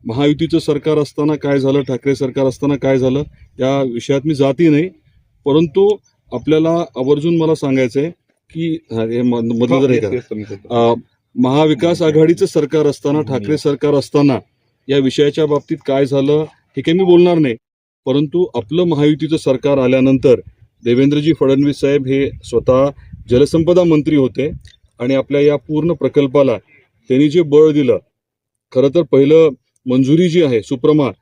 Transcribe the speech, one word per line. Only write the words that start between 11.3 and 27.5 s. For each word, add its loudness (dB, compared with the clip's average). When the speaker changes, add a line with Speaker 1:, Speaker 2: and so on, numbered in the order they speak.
Speaker 1:
महाविकास 0
आघाडीचं 2
सरकार -2
असताना, -2
ठाकरे -4
सरकार -2
असताना 0
या 0
विषयाच्या 0
बाबतीत -4
काय 0
झालं -2
हे -8
काही -2
मी 0
बोलणार 4
नाही, 0
परंतु -2
आपलं -4
महायुतीचं 0
सरकार 0
आल्यानंतर 2
देवेंद्रजी 0
फडणवीस 0
साहेब 0
हे -2
स्वतः 0
जलसंपदा 2
मंत्री 0
होते -2
आणि -2
आपल्या -2
या 4
पूर्ण -4
प्रकल्पाला 0
त्यांनी 2
जे 2
बळ 4